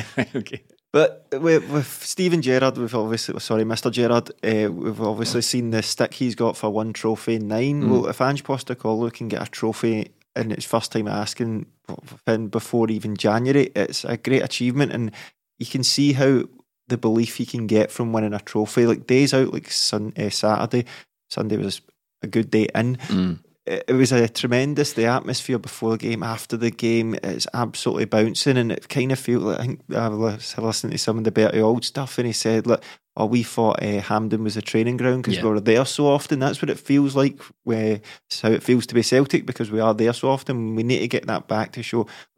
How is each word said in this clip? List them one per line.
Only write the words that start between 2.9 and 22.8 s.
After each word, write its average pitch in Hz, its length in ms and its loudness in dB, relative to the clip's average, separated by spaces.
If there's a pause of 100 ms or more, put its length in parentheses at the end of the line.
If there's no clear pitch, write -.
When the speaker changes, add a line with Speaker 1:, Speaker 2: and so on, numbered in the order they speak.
Speaker 2:
obviously, 110 460 -2
sorry, 110 240 0
Mister 117 240 -2
Gerrard, 117 400 2 (120)
uh, 107 300 2
we've 104 300 -6
obviously 113 400 -2
seen 120 300 -2
the 110 120 0
stick - 300 -2
he's 120 220 -2
got 113 200 0
for 110 140 -2
one 107 240 -2
trophy 113 420 -2
in 107 140 -4
nine. 135 340 0
Speaker 1:
Mm. 113 60 2
Speaker 2:
Well, 123 180 4
if - 140 -2
Ange 135 240 0
Postecoglou 117 680 -2
can 117 160 -10
get 101 180 -4
a - 60 -12
trophy 110 600 -2 (260)
in 110 160 -2
its - 100 -8
first - 300 -2
time 107 160 -2
asking 107 560 -4 (240)
within, - 580 -4
before 113 420 0
even 107 280 -4
January, 123 580 2
it's - 300 -2
a 120 100 -2
great 131 260 0
achievement, 123 520 0
and 113 180 -4 (480)
you 120 60 -8
can 127 180 -4
see 143 300 2
how 135 300 4 (440)
the 120 100 0
belief 113 400 2
he 123 80 -4
can 117 220 -6
get 107 240 4
from 117 220 -4
winning 110 200 0
a 104 60 -4
trophy. 113 460 0
Like, - 200 2
days 135 280 4
out, 135 180 4
like - 180 -6
Sun-, - 480 -2
uh, 104 120 -2
Saturday, 110 560 0 (440)
Sunday 107 280 -4
was 98 240 -4 (420)
a 98 40 -6
good 110 220 0
day 107 240 2
in. 123 220 0 (120)